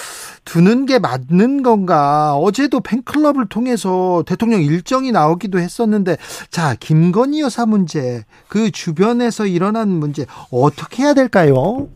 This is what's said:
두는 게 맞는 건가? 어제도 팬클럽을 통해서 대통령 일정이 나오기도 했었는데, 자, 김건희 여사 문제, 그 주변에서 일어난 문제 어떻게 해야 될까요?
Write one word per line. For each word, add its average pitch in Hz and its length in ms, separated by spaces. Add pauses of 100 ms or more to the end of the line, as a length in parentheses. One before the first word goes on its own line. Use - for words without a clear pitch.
(460)
두는 220 420
게 262 100
맞는 175 640
건가? 151 760
어제도 208 440
팬클럽을 285 720
통해서 185 760
대통령 214 360
일정이 208 500
나오기도 180 480
했었는데, 190 580 (320)
자, 147 300
김건희 196 600
여사 240 260
문제, 151 560 (240)
그 208 240
주변에서 220 720
일어난 202 440
문제 151 360 (260)
어떻게 143 520
해야 294 100
될까요? 208 840